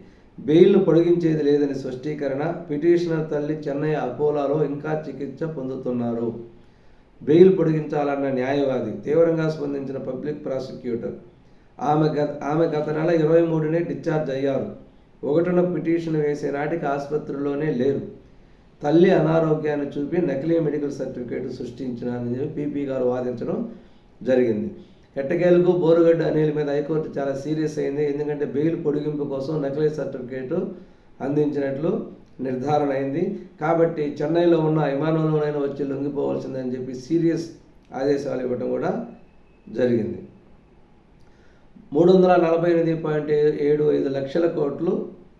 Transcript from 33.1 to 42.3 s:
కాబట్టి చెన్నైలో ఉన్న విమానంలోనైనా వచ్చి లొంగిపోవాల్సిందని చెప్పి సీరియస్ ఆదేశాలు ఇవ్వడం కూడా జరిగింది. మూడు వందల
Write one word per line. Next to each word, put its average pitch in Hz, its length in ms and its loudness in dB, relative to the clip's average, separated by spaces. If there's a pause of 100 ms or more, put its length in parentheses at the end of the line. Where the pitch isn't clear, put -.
కాబట్టి 160 600 2
చెన్నైలో 170 380 4
ఉన్న 156 260 2
విమానంలోనైనా 151 760 0
వచ్చి 139 260 -4
లొంగిపోవాల్సిందని 135 840 -4
చెప్పి 127 220 -6
సీరియస్ 160 560 0 (460)
ఆదేశాలు 135 460 0
ఇవ్వడం 123 280 -4
కూడా 143 360 -2 (640)
జరిగింది. 110 560 -2 (1700)
మూడు 175 180 6
వందల 185 240 6